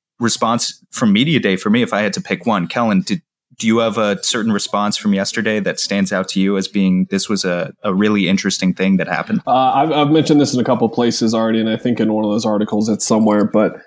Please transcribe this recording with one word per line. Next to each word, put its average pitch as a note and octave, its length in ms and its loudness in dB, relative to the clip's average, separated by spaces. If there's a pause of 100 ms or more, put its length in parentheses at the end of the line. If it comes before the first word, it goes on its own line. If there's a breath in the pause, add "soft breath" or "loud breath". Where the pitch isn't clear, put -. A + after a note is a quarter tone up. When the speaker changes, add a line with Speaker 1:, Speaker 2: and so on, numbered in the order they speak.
(180)
Speaker 1:
response A#2 720 -2
from A2 220 2
Media C3 260 2
Day G2+ 160 2
for G#2 160 -2
me, A#2+ 120 2
if A2+ 100 -2
I G2+ 80 0
had G#2 140 0
to - 60 -6
pick - 240 -6
one. G2 220 0
Kellen, G#2+ 360 0
did, G2 200 -4 (340)
do A2+ 120 -4
you A2 100 4
have A2+ 200 0
a G#2 260 0
certain A2+ 260 -2
response G#2 460 -2
from G#2 180 0
yesterday G#2+ 460 -2
that F#2 180 -4
stands G2 340 -2
out F#2+ 180 -2
to F#2+ 100 -2
you G2 160 0
as F#2+ 100 -2
being, F#2 440 0
this G2 180 -2
was G2+ 160 -2
a, F2 280 -4 (120)
a G2 100 -2
really G#2 340 2
interesting F#2+ 460 0
thing F#2+ 220 2
that E2 100 -2
happened? - 400 -2
Speaker 2:
Uh, C3 280 2
I've, D3+ 180 2
I've C#3+ 180 2
mentioned D#3 300 4
this C3+ 140 2
in B2+ 40 0
a A#2 60 0
couple A#2+ 240 2
places A#2 460 0
already, A2+ 260 0
and A2 100 0
I A2 60 -2
think A#2+ 240 -2
in G#2+ 120 0
one G#2+ 120 0
of G#2 80 0
those A2 120 -2
articles G#2+ 440 0
it's G#2 180 -2
somewhere, G#2+ 380 2
but, G#2+ 320 0 (100)